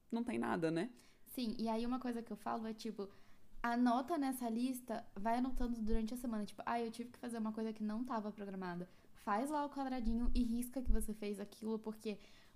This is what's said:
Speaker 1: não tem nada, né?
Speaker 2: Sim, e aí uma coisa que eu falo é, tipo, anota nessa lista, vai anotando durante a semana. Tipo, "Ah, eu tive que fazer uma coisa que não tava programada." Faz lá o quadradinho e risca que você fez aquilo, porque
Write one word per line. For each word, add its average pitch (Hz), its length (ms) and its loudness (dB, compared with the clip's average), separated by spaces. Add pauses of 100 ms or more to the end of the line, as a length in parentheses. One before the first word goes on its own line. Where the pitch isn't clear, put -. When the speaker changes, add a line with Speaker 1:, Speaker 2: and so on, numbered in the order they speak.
(120)
Speaker 1:
não 233 120 0
tem 233 140 -4
nada, 175 340 0
né? 185 180 0 (380)
Speaker 2:
Sim, 240 300 -4
e 220 120 -2
aí 226 160 0
uma 247 140 -2
coisa 240 220 -4
que 226 100 -10
eu 208 60 -8
falo 233 300 -4
é, 220 60 -4
tipo, 214 360 -8 (540)
anota 247 540 2
nessa 269 320 0
lista, 240 560 -4 (100)
vai 214 220 2
anotando 247 440 0
durante 220 320 0
a 247 40 -6
semana. 220 280 -4
Tipo, - 200 -12
"Ah, 240 140 -2
eu 226 120 -4
tive 240 200 -10
que - 80 -20
fazer 233 180 -6
uma 220 160 -2
coisa 220 200 -4
que 220 100 -6
não 214 200 -2
tava 220 280 -4
programada." 190 580 -6 (240)
Faz 226 360 0
lá 294 160 0
o 285 40 -4
quadradinho 240 640 2
e 247 100 6
risca 240 380 -2
que - 100 8
você 214 220 10
fez 208 260 -2
aquilo, 214 400 -4
porque 220 380 -4 (380)